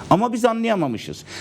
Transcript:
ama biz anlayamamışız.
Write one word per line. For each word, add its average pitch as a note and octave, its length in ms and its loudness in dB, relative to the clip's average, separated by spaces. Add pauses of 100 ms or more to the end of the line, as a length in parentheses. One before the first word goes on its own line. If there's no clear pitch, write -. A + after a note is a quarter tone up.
ama A3+ 240 4
biz A#3+ 120 2
anlayamamışız. G3+ 800 -2 (180)